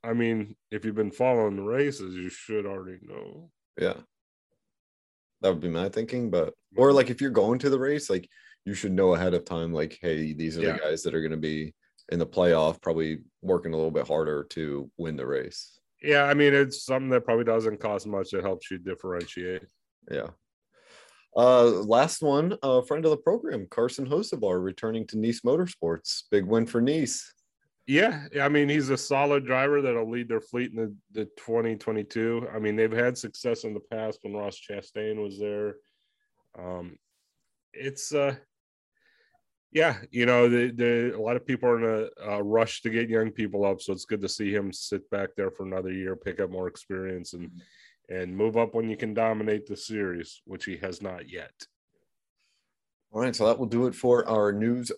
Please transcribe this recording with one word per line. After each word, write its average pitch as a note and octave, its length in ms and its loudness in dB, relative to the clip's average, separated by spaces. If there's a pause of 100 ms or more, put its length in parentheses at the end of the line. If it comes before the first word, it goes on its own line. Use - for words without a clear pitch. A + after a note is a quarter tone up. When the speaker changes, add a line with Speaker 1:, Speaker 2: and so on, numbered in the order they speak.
Speaker 1:
I A#2 80 -4
mean, A2+ 440 0 (140)
if G#2+ 140 -6
you've A2 100 -4
been G#2+ 160 0
following A#2 460 2
the G2 60 -6
races, A#2 520 -2
you F2+ 140 -10
should G#2 380 -6
already F#2+ 360 -10
know. - 480 -16 (300)
Speaker 2:
Yeah. - 200 0 (1400)
That F#2+ 80 4
would E2 100 0
be F2 80 -4
my F2 220 -2
thinking, A#2 400 -4
but, E2+ 240 0 (220)
or, C#3 180 8
like, B2+ 160 4
if B2 100 -6
you're C3+ 100 -2
going A2+ 280 4
to C#3 100 -2
the C3+ 100 2
race, D3 300 -2
like, F#2 180 -2 (380)
you G2+ 80 -6
should G2 200 -4
know F#2 220 6
ahead F2 200 2
of E2+ 100 -2
time, E2+ 260 -4
like, D#2 300 -4
hey, D#2 320 -2
these D#2+ 240 -6
are E2 60 -4
Speaker 1:
Yeah. E2 100 2
Speaker 2:
the D2 60 -6
guys D#2 240 -2
that D#2+ 120 -4
are D#2+ 60 0
gonna D#2+ 160 -4
be D#2 380 -6 (340)
in E2+ 100 -4
the E2 80 0
playoff, E2 540 4
probably D#2+ 420 -2 (200)
working F2 320 0
a - 20 -2
little D#2+ 140 0
bit D2 160 0
harder D2+ 380 -2
to D2 520 -8
win D#2+ 180 -6
the C2 120 -8
race. - 520 -6 (240)
Speaker 1:
Yeah, C#3+ 220 4
I C#3+ 80 4
mean, C#3+ 220 6
it's C#3 300 2
something C3 260 -2
that B2 160 2
probably A#2 180 2
doesn't A2 360 0
cost G#2 260 -4
much. G2 260 -4
It F#2+ 100 -2
helps F#2+ 280 -4
you F#2+ 80 -6
differentiate. F2+ 880 -8 (440)
Speaker 2:
Yeah. C2+ 200 -6 (1040)
Uh, B2 280 10
last A2+ 580 4
one, D3+ 400 2
a B2+ 200 4
friend D3+ 220 -2
of D#3+ 60 4
the D3 80 2
program, F3 520 -2
Carson B2 380 -2
Hocevar, A#2 560 0
returning A2 440 -4
to G#2+ 100 -6
Niece A#2 240 0
Motorsports. B2 880 -2
Big G2+ 160 4
win A2+ 180 2
for A#2 160 -2
Niece. C#3 540 -2 (540)
Speaker 1:
Yeah, D#3 380 2 (160)
I C#3+ 60 4
mean, D3 200 4
he's C#3+ 220 2
a C3 60 2
solid C#3 500 2
driver C3+ 340 2
that'll A#2 300 0
lead A#2 180 -4
their A2+ 120 0
fleet B2 320 -4
in A2+ 40 -12
the, G#2+ 200 -4 (160)
the G#2+ 240 -6
twenty A2+ 400 -2
twenty-two. A2+ 760 -2
I A2 60 -6
mean, G#2+ 160 0
they've A2 160 2
had B2 260 2
success A#2 460 -6
in G#2+ 120 -6
the G#2 60 -8 (120)
past A2 300 -4
when G#2 120 -8
Ross G2+ 240 -6
Chastain G#2+ 640 -6
was G2 160 -8
there. G#2 380 -4 (840)
Um, F2+ 400 -10 (760)
it's, C3+ 400 -10
uh, C#3 220 2 (1400)
yeah, D#3 300 2 (100)
you A#2+ 160 0
know, A#2+ 220 8
the, A#2+ 240 2
the, A#2+ 440 0
a A2 40 -6
lot A#2 160 -2
of B2 100 -6
people B2+ 220 0
are A#2 100 4
in A2 300 0 (160)
a, G#2+ 40 -8
a G#2 140 -2
rush G#2+ 400 2
to A#2 80 -4
get A2+ 180 0
young A2+ 220 2
people G2+ 340 -2
up, G2 160 0
so G2 120 -4
it's F2+ 120 -8
good G#2 180 -6
to F#2+ 60 -2
see G2+ 240 -4
him G2 200 -2
sit - 380 -8
back G2 260 -4
there F#2+ 160 -2
for F#2+ 120 -10
another F#2 280 -4
year, F#2 240 -6
pick F#2+ 240 -6
up F#2 100 -2
more F#2 160 -6
experience, F#2 680 -8
and, F2 180 -12 (560)
and F#2 280 -6
move A2 200 0
up A#2 180 2
when A2+ 160 -2
you G#2 60 -4
can A2 180 -6
dominate G#2+ 500 0
the G2+ 120 -10
series, F#2 680 -6
which F#2 200 -12
he F#2 140 -8
has F#2 220 -8
not F2+ 300 -12
yet. E2+ 220 -14 (1600)
Speaker 2:
All A2 100 -2
right, B2+ 120 0
so A2 120 2
that A#2 120 4
will B2+ 80 -2
do A#2 200 2
it - 80 -2
for A#2+ 340 4
our G#2 240 4
news A#2 460 0